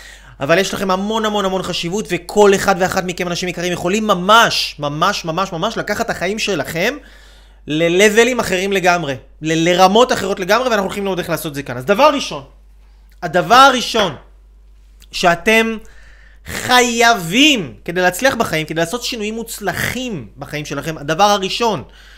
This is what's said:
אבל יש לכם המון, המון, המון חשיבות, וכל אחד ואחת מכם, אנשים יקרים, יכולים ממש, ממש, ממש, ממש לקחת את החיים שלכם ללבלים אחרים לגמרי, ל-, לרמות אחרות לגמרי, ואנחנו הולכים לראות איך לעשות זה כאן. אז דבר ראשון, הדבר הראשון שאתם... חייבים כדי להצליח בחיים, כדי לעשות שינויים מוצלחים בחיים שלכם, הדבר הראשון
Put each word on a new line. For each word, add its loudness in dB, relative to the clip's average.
אבל 2
יש 0
לכם -2
המון, -2
המון, 0
המון -2
חשיבות, -6
וכל 4
אחד 2
ואחת 0
מכם, -6
אנשים -6
יקרים, -4
יכולים -2
ממש, 2
ממש, -2
ממש, -4
ממש -6
לקחת -4
את -10
החיים -4
שלכם -2
ללבלים 4
אחרים -2
לגמרי, 0
ל-, 0
לרמות 6
אחרות -2
לגמרי, 0
ואנחנו 0
הולכים -6
לראות -4
איך -6
לעשות -6
זה -8
כאן. -8
אז -10
דבר 6
ראשון, -6
הדבר 2
הראשון 4
שאתם... 2
חייבים 2
כדי -4
להצליח 0
בחיים, -2
כדי -4
לעשות -4
שינויים -6
מוצלחים -6
בחיים -10
שלכם, -8
הדבר 0
הראשון 0